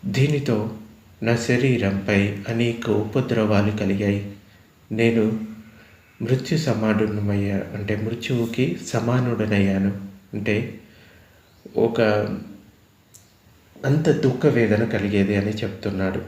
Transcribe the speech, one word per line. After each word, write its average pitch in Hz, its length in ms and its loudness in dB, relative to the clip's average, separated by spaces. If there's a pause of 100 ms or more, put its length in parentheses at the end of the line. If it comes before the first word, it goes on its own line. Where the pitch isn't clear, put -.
దీనితో 123 720 0 (460)
నా 117 140 2
శరీరంపై 104 1000 2 (100)
అనేక 117 420 -2
ఉపద్రవాలు 104 800 2
కలిగాయి. 101 640 0 (600)
నేను 113 480 2 (840)
మృత్యు 131 360 0
సమానుడనయ్యా-, 104 1200 0
అంటే 101 200 -4
మృత్యువుకి 117 920 -2
సమానుడనయ్యాను. 104 1200 0 (260)
అంటే 104 440 -2 (960)
ఒక 117 240 2 (1900)
అంత 156 220 2
దుఃఖ 135 380 4
వేదన 113 380 4
కలిగేది 101 520 2
అని 101 140 0
చెప్తున్నాడు. 95 760 -4